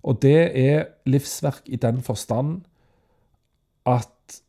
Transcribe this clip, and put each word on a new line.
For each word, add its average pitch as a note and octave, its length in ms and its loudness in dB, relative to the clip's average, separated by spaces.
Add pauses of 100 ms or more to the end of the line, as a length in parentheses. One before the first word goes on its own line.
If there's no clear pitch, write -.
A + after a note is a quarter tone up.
Og B2+ 240 -2
det D3 140 6 (180)
er C#3 300 2 (180)
livsverk - 640 -2
i C3 120 -8
den B2 240 -2
forstand C3+ 580 -4 (1200)
at - 640 -4